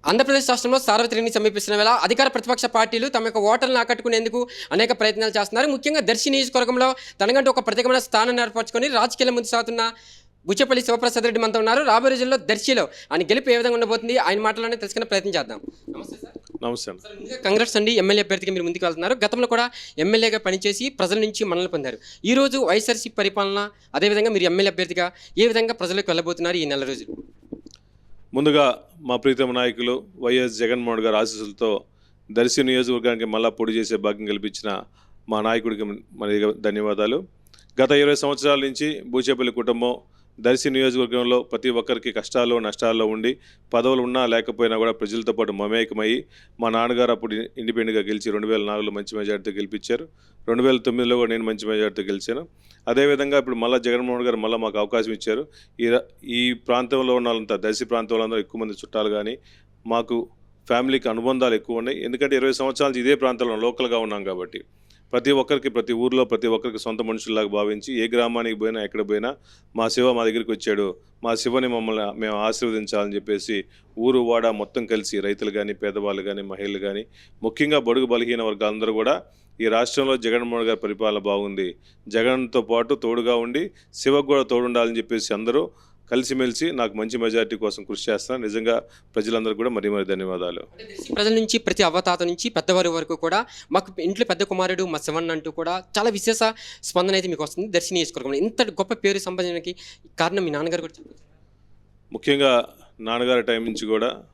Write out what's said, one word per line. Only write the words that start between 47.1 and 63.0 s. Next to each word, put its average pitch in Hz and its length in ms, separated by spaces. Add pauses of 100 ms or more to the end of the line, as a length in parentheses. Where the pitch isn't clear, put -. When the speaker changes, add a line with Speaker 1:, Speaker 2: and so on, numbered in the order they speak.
Speaker 2:
అప్పుడు 107 240
ఇండిపెండెంట్గా 113 720
గెలిచి 107 240
రెండు 104 160
వేల 107 180
నాలుగులో 104 260
మంచి 101 260
మెజారిటీతో 101 380
గెలిపించారు. 104 520 (400)
రెండు 120 160
వేల 131 140
తొమ్మిదిలో 120 400
కూడా 120 120
నేను 113 140
మంచి 107 240
మెజారిటీతో 107 400
గెలిచాను. 117 400 (400)
అదేవిధంగా 139 500
ఇప్పుడు 127 180
మళ్ళా 117 220
జగన్మోహన్ 123 460
గారు 120 140
మళ్ళా 113 200
మాకు 107 200
అవకాశం 110 340
ఇచ్చారు. 113 360 (320)
ఈ 117 100
ర-, 120 160 (180)
ఈ 123 300
ప్రాంతంలో 127 640
ఉన్న 120 140
వాళ్ళంతా, 113 260
దర్శి 107 300
ప్రాంతం 113 300
వాళ్ళందరూ 110 240
ఎక్కువ 113 220
మంది 107 120
చుట్టాలు 107 360
కానీ, 104 280 (500)
మాకు 117 420 (380)
ఫ్యామిలీకి 127 420
అనుబంధాలు 120 460
ఎక్కువ 113 220
ఉన్నాయి. 113 260
ఎందుకంటే 131 320
ఇరవై 131 180
సంవత్సరాల 135 380
నుంచి 123 100